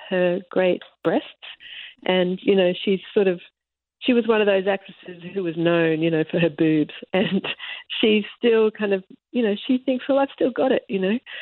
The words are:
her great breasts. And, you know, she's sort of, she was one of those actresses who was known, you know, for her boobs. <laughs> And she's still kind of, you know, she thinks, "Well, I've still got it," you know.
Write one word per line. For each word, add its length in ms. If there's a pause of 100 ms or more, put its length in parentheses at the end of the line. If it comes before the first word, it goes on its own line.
her 300 (100)
great 320 (220)
breasts. 240 (760)
And, 380
you 140
know, 160 (120)
she's 180 (120)
sort 140
of, 120 (600)
she 140
was 120
one 160
of 60
those 180
actresses 560 (100)
who 120
was 120
known, 460
you 80
know, 220
for 80
her 100
boobs. 520
<laughs> 120
And 320 (540)
she's 240 (140)
still 340
kind 220
of, 100 (280)
you 120
know, 120 (120)
she 100
thinks, 320
"Well, 80
I've 160
still 180
got 200
it," 180
you 100
know. 200 (220)